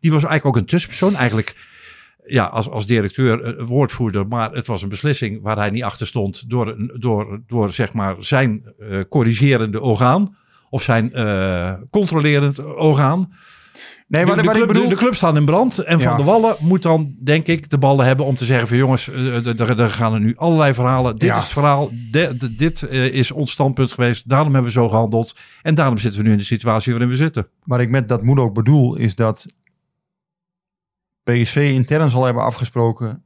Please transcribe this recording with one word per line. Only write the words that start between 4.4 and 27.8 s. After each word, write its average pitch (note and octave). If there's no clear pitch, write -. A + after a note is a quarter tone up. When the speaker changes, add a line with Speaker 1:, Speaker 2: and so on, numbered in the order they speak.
Speaker 1:
het A#2
was G2
een G2+
beslissing A2
waar G#2+
hij G#2
niet A#2
achter -
stond G#2+
door, A2+
door, G#2+
door, G#2+
zeg A2
maar, G2
zijn, A#2
eh, G2+
corrigerende A2+
orgaan. B2+
Of C3+
zijn, A#2
eh, F#2+
controlerend D3
orgaan. D#3
Speaker 2:
Nee, D#3
Speaker 1:
De, F3+
Speaker 2:
maar G3
Speaker 1:
de -
Speaker 2:
wat G3
ik A3
Speaker 1:
club, A#3
Speaker 2:
bedoel A#3+
Speaker 1:
de, G3
de F#3+
club A#3+
staat E3
in D3
brand. F#3+
En E3
Speaker 2:
Ja. C3
Speaker 1:
Van A#2+
der C#3
Wallen A3
moet F3
dan, D#3+
denk D#3
ik, E3
de C#3+
ballen C3+
hebben C3
om C3+
te B2+
zeggen: A#2
van: A#2+
"Jongens, C3
eh, B2
er, A#2
er, A#2
er A#2
gaan A2
er A2
nu A2
allerlei D#3
verhalen. B2+
Dit B2+
Speaker 2:
Ja. G#2+
Speaker 1:
is A2+
het -
verhaal. C#3+
De, C#3
de, A#2
dit, D#3+
eh, C3
is C3
ons C#3
standpunt C3+
geweest. A#2+
Daarom C#3
hebben B2
we A#2+
zo C3
gehandeld. A2+
En D#3
daarom C3+
zitten G#2
we G#2+
nu A2
in G#2
de G2+
situatie A2
waarin A#2+
we B2+
zitten." D3+
Speaker 2:
Wat B2